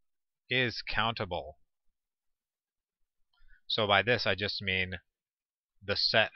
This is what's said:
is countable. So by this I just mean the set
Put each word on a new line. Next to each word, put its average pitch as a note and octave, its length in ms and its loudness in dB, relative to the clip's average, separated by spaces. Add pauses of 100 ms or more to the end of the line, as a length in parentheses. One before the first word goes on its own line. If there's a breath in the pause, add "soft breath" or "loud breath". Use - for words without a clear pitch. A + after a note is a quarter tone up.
(500)
is B2 360 0
countable. F2+ 720 -4 (2000 soft breath)
So A2 200 0
by G2 140 6
this A2+ 260 0
I G2 80 2
just G2+ 260 -4
mean F#2 340 -2 (880)
the G2+ 140 -4
set A2 400 2